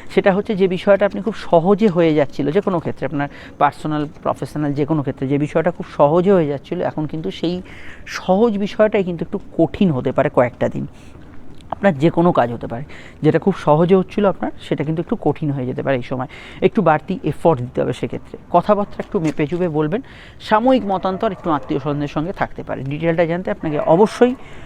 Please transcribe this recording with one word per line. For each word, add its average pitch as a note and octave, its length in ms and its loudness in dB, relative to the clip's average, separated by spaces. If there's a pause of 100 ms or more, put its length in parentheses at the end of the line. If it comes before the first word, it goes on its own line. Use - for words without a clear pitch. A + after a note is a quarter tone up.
(140)
সেটা F#3 180 4
হচ্ছে G3+ 240 0
যে F#3+ 120 4
বিষয়টা G3 380 2
আপনি G3+ 160 -4
খুব G#3+ 120 -4
সহজে F#3 540 4
হয়ে E3 260 4
যাচ্ছিল C#3+ 360 0
যে F#3 100 2
কোনো F#3 200 -2
ক্ষেত্রে, C3+ 260 -6
আপনার C#3+ 220 -4 (300)
পার্সোনাল, D3+ 500 0 (140)
প্রফেশনাল D3 500 -4
যে C#3+ 140 0
কোনো D#3 140 -2
ক্ষেত্রে C3 280 -6
যে C#3+ 100 0
বিষয়টা D#3+ 320 0
খুব F3 160 -10 (100)
সহজে E3+ 360 4
হয়ে F3 140 4
যাচ্ছিল, C#3+ 360 -6
এখন D#3 240 -4
কিন্তু D#3+ 240 -6
সেই F3+ 320 -4 (440)
সহজ G3+ 520 2
বিষয়টাই G#3+ 460 2
কিন্তু E3+ 200 -4
একটু - 140 -6 (200)
কঠিন E3 320 4
হতে B2+ 220 0
পারে C#3 160 2
কয়েকটা B2 400 2
দিন। C#3 180 -4 (840)
আপনার F#3+ 280 2
যে D#3 120 4
কোনো E3+ 220 4
কাজ A#2+ 200 2
হতে A2 140 -8
পারে, A#2+ 180 -8 (380)
যেটা D3+ 160 4
খুব F#3 180 0
সহজে E3+ 400 4
হচ্ছিল G3+ 300 2
আপনার, G3 240 0 (100)
সেটা D3+ 240 -2
কিন্তু D#3+ 180 -2
একটু D#3+ 180 -4
কঠিন D3 300 -2
হয়ে C#3 160 -4
যেতে B2+ 160 -6
পারে C3+ 140 0
এই A#2+ 60 -4
সময়। B2+ 240 -6 (360)
একটু F#3+ 200 2
বাড়তি D#3+ 400 2
এফোর্ট D3+ 380 2
দিতে B2+ 220 -4
হবে C3+ 100 -2
সেক্ষেত্রে। - 460 -8 (120)
কথাবার্তা G3+ 480 2
একটু - 220 -4
মেপে D#3 260 0
চুপে F3 220 -2
বলবেন। D#3 320 -2 (400)
সাময়িক A#3 460 4
মতান্তর F#3+ 460 -2
একটু F3 180 -4
আত্মীয় D3 300 -2
স্বজনদের D3 280 -4
সঙ্গে D#3+ 240 -4
থাকতে - 300 -4
পারে। A2 200 -8
ডিটেলটা E3 440 0
জানতে F3 240 -4
আপনাকে D3+ 280 -4
অবশ্যই A3 560 4 (320)